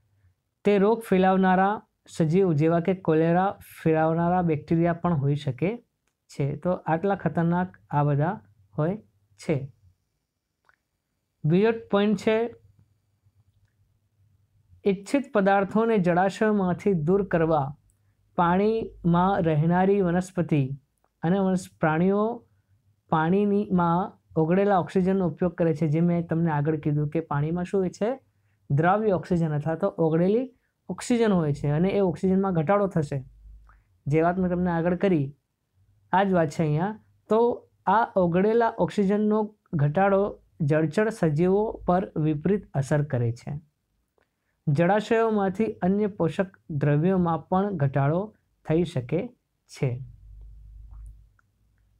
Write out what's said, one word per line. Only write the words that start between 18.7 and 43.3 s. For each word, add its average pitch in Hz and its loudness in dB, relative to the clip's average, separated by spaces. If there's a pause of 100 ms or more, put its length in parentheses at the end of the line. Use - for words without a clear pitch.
રહેનારી 175 2
વનસ્પતિ 165 -2 (440)
અને 185 0
વનસ-, 185 -2
પ્રાણીઓ 196 0 (640)
પાણીની, 202 0
માં 180 0 (160)
ઓગળેલા 185 2
ઓક્સિજનનો 185 0
ઉપયોગ 175 -2
કરે 165 0
છે, 160 -2
જે 156 0
મેં 170 0
તમને 165 0
આગળ 151 0
કીધું 151 -2
કે 165 -4
પાણીમાં 160 -2
શું 190 -2
હોય 185 -2
છે? 233 -4 (520)
દ્રાવ્ય 190 2
ઓક્સિજન 165 0
અથવા 151 -2
તો 180 -2
ઓગળેલી 180 0 (360)
ઓક્સિજન 226 0
હોય 160 2
છે 147 -4
અને 156 0
એ 196 0
ઓક્સિજનમાં 190 0
ઘટાડો 196 0
થશે. 147 -4 (840)
જે 151 2
વાત 175 2
મેં 185 0
તમને 180 -2
આગળ 170 0
કરી, 170 0 (760)
આ 185 2
જ 196 0
વાત 165 2
છે 160 -4
અહીંયા. 165 -2 (300)
તો 233 0 (180)
આ 220 2
ઓગળેલા 202 2
ઓક્સિજનનો 208 0 (180)
ઘટાડો 190 0 (220)
જળચર 160 0
સજીવો 185 0
પર 185 -2
વિપરીત 160 -2
અસર 147 0
કરે 120 -2